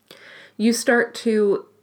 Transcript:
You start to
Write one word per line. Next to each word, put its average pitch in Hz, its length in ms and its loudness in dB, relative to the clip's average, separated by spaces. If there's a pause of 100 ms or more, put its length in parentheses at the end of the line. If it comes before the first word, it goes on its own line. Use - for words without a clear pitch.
(560)
You 226 160 2
start 233 440 0
to 214 500 0 (160)